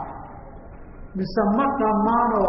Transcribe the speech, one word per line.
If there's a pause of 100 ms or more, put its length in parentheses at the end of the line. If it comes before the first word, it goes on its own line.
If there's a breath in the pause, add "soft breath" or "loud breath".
(1120)
Mise
ma
dhammaan
oo